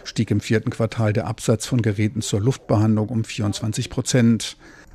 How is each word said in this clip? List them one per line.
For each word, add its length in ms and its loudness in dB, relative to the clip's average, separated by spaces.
stieg 280 -2
im 80 2
vierten 320 0
Quartal 420 0
der 140 -2
Absatz 400 -2
von 160 0
Geräten 380 0
zur 180 -2
Luftbehandlung 720 2
um 140 -2
vierundzwanzig 680 -4
Prozent. 680 2